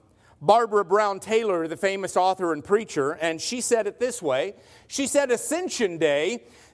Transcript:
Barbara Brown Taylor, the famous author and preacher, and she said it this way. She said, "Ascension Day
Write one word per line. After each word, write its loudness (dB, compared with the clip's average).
Barbara 4
Brown 2
Taylor, 0
the -8
famous -4
author 2
and -4
preacher, 0
and -4
she -6
said 0
it -8
this -4
way. 0
She -4
said, 2
"Ascension -2
Day 0